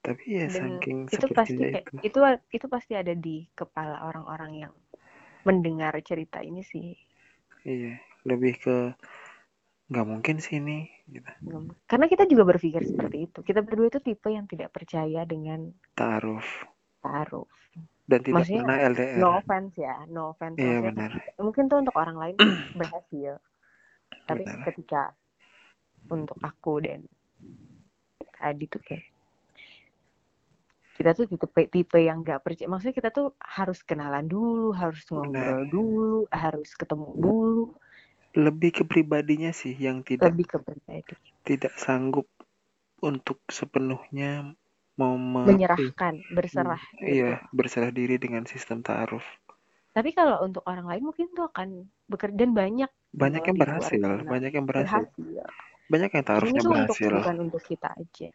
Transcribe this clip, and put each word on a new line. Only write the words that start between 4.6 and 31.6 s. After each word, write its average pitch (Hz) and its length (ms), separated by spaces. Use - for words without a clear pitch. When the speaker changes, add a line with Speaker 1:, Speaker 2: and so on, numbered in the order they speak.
Speaker 2:
yang - 60
mendengar 160 560
cerita 160 400
ini 170 160
sih. 175 320
Speaker 1:
Iya, 123 320
lebih 123 320
ke, 127 160
"Nggak 120 200
mungkin 113 360
sih 147 160
ini," 151 320
gitu. 127 160
Speaker 2:
Nggak 160 200
mungkin. 165 280
Karena 262 200
kita 381 200
juga 233 160
berpikir 175 400
seperti - 320
itu. - 120
Kita 196 240
berdua 226 240
itu 277 160
tipe 220 240
yang 214 160
tidak 156 320
percaya 160 480
dengan 160 480
Speaker 1:
Ta'aruf. 110 720
Speaker 2:
ta'aruf. 143 480
Speaker 1:
Dan 127 160
tidak 165 240
Speaker 2:
Maksudnya, 202 160
Speaker 1:
pernah 135 240
L 123 120
D - 40
R. 131 200
Speaker 2:
no 180 80
offense 190 400
ya, 131 160
no 165 100
offense. 165 240
Speaker 1:
Iya, 120 240
Speaker 2:
Maksudnya, 113 80
Speaker 1:
benar. 107 180
Speaker 2:
mungkin 220 320
tuh 285 80
untuk 262 160
orang 165 240
lain 175 160
<clears throat> 190 400
berhasil. 147 640
Tapi 160 160
Speaker 1:
Benar. 165 240
Speaker 2:
ketika 156 340
untuk 156 320
aku 151 400
dan - 160
Adi 147 240
tuh - 160
kayak, - 240
kita 165 160
tuh 226 160
tipe, 170 220